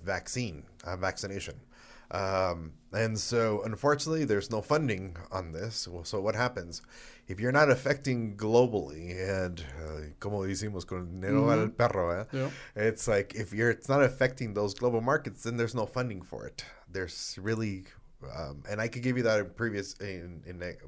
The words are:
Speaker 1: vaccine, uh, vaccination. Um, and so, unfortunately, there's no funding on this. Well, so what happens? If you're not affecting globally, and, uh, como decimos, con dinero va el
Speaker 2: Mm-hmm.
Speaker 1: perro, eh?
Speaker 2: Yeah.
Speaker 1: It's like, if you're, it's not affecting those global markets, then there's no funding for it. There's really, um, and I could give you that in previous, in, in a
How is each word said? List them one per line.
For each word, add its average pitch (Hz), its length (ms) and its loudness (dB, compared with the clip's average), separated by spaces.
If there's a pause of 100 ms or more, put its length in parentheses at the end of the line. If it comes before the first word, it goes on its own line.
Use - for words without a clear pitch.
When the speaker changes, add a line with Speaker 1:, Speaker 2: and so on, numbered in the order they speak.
Speaker 1:
vaccine, 92 600 -4 (200)
uh, 90 120 -4
vaccination. 95 600 -4 (540)
Um, 92 640 0 (200)
and 110 260 0
so, 110 460 2
unfortunately, 143 600 0
there's 104 260 2
no 110 120 0
funding 101 540 0 (160)
on 90 200 -4
this. 98 360 -6
Well, 87 160 -10
so 101 160 -4
what 104 160 0
happens? 90 440 -2 (460)
If 95 140 -6
you're 123 120 2
not 147 160 8
affecting 127 680 2
globally, 104 720 4 (340)
and, 87 160 -4 (240)
uh, 78 160 -8 (200)
como 101 260 -2
decimos, 98 400 -4
con 90 340 -8
dinero 135 260 4
va 117 60 6
el 110 140 6
Speaker 2:
Mm-hmm. 107 100 -2
Speaker 1:
perro, 92 440 2
eh? 110 120 -6
Speaker 2:
Yeah. 135 180 -2 (260)
Speaker 1:
It's 110 320 0
like, 101 260 2
if 110 180 -4
you're, 113 180 4
it's - 180 -2
not 139 160 6
affecting 127 500 2
those 101 180 0
global 120 280 2
markets, 123 420 0
then 117 140 -2
there's 117 180 0
no 117 100 0
funding 110 380 -4
for - 240 -10
it. - 180 -12 (240)
There's 92 540 -6
really, 107 420 -2 (500)
um, 73 360 -8
and 104 100 -2
I 117 80 0
could 120 140 -8
give 123 140 2
you 123 80 2
that 110 160 6
in 92 100 -2
previous, 104 440 -2
in, 90 520 -10
in 87 160 -10
a 87 120 -6 (140)